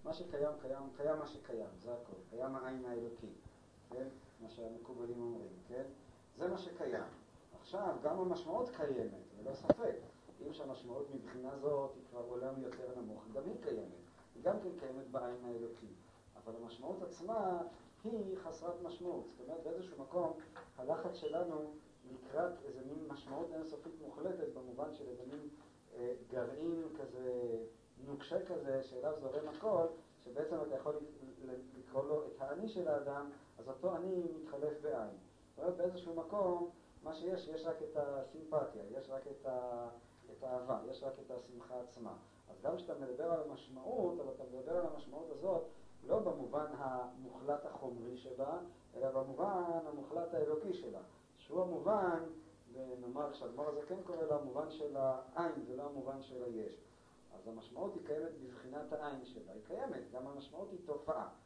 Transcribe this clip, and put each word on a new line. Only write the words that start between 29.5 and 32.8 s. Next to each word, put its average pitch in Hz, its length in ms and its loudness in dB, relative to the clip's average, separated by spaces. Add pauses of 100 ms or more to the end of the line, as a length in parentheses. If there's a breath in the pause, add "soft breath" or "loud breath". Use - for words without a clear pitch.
שבעצם 147 360 0 (120)
אתה 135 80 0
יכול 151 200 2
ל-, 131 560 -6
ל-, 127 280 -8
לקרוא 131 260 0
לו 151 220 4
את - 140 -6
האני 165 280 0
של 180 180 0